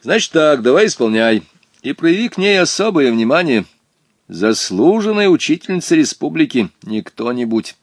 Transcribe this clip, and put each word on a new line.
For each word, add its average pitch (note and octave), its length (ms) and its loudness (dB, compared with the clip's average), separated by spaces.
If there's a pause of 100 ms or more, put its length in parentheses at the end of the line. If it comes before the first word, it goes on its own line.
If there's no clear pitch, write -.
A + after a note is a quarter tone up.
Значит G3 300 -2
так, D3+ 300 2
давай C3 240 4
исполняй. A2+ 580 0 (380)
И C3+ 100 -8
прояви F3 380 0
к - 80 -10
ней F#3+ 240 2
особое E3+ 500 0
внимание. A#2 540 0 (640)
Заслуженная F3 1000 0
учительница F3 680 0
республики, C3 760 -2 (140)
не G#2+ 180 -6
кто-нибудь. A#2 800 -6